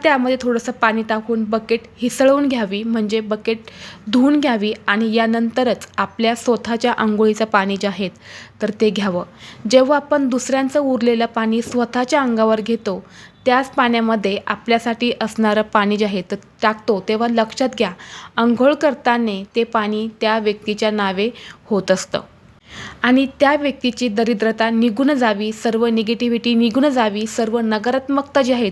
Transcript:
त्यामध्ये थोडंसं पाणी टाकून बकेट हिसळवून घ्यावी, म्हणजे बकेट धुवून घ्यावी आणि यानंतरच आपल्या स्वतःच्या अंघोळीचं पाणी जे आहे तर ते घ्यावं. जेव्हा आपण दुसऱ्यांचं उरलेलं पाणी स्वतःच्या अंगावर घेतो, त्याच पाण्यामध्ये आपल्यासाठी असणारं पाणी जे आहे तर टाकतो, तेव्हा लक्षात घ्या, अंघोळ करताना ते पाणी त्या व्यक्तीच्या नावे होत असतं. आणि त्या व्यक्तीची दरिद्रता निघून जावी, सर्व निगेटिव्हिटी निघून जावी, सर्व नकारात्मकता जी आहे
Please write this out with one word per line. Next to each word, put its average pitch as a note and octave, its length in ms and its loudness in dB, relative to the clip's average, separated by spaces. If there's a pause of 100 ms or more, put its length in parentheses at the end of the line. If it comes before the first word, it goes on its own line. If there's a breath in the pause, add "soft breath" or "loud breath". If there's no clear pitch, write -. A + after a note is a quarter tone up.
त्यामध्ये C4 380 2
थोडंसं A#3+ 320 -2
पाणी A3+ 300 0
टाकून A3 420 -2
बकेट A3 360 -2 (160)
हिसळवून C4+ 520 2
घ्यावी, G#3 340 -2
म्हणजे A3 380 0
बकेट G#3+ 380 -4 (500 loud breath)
धुवून B3+ 320 4
घ्यावी A3+ 320 2 (140)
आणि G#3+ 280 2
यानंतरच A3+ 720 0 (120)
आपल्या A3 380 0
स्वतःच्या A#3 560 -2
अंघोळीचं G#3+ 520 2
पाणी G3 320 0
जे G3 120 -4
आहे F#3+ 200 -4 (540 loud breath)
तर G#3+ 80 -2 (100)
ते G#3+ 100 2
घ्यावं. F#3 340 -2 (460 loud breath)
जेव्हा C4 260 6
आपण C#4+ 320 0
दुसऱ्यांचं C4+ 520 -2
उरलेलं A#3+ 460 0
पाणी A3+ 360 -2
स्वतःच्या B3 600 -2
अंगावर A3 380 2
घेतो, A3 380 -4 (480 loud breath)
त्याच C4 240 2
पाण्यामध्ये A3+ 640 0 (100)
आपल्यासाठी A#3 760 -2
असणारं G#3+ 420 0
पाणी G#3 340 2
जे G#3 80 0
आहे G3 260 -2
तर G3+ 60 -4 (260)
टाकतो, G#3+ 460 0
तेव्हा A3 220 0
लक्षात A3+ 480 -2
घ्या, G3 140 0 (440 loud breath)
अंघोळ A#3+ 380 4
करताना A#3+ 680 -2 (140)
ते A#3 80 2
पाणी A3 440 -2 (120)
त्या A3 180 0
व्यक्तीच्या G#3 520 -2
नावे G3+ 400 -2 (340 loud breath)
होत F#3+ 260 -2
असतं. - 300 0 (800 loud breath)
आणि B3+ 220 4 (160)
त्या C#4 140 4
व्यक्तीची C4 540 -2
दरिद्रता A3 640 0
निघून A#3 440 2
जावी, G#3+ 380 -2
सर्व A3+ 340 -2
निगेटिव्हिटी A#3 680 0
निघून A#3 340 2
जावी, A3 380 0
सर्व A3 340 -2
नकारात्मकता C4 840 -2
जी B3 100 2
आहे A#3+ 200 0